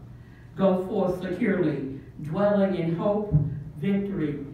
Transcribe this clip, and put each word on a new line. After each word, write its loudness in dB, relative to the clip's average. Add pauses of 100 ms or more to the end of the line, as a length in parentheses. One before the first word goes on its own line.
(560)
Go 4
forth 0
securely, 0 (240)
dwelling 2
in 0
hope, 0 (440)
victory, -2 (140)